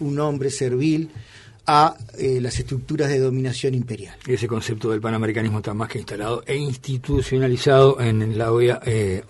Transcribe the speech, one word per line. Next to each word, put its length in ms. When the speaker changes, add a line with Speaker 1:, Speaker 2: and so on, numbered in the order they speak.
Speaker 1:
un 180
hombre 320
servil 600
a, 300
eh, 240
las 160
estructuras 500
de 100
dominación 560
imperial. 420
Speaker 2:
Ese 200
concepto 440
del 100
panamericanismo 580
está 140
más 160
que 80
instalado 500
e 100
institucionalizado 1400
en 360
la 160
oea, 320
eh, 460